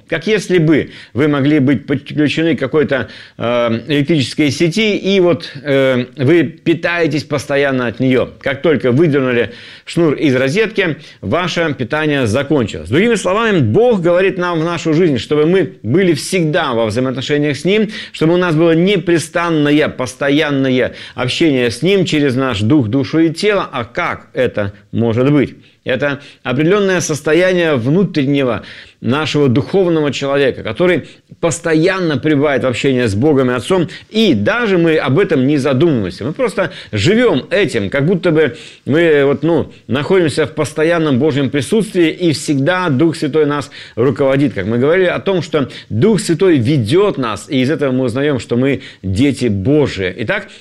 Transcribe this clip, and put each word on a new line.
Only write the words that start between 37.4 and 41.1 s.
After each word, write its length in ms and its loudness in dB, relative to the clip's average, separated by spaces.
этим, 400 0
как 160 0
будто 240 0
бы 260 2
мы 400 4
вот, 180 0
ну, 280 0
находимся 640 0
в 80 -16
постоянном 640 0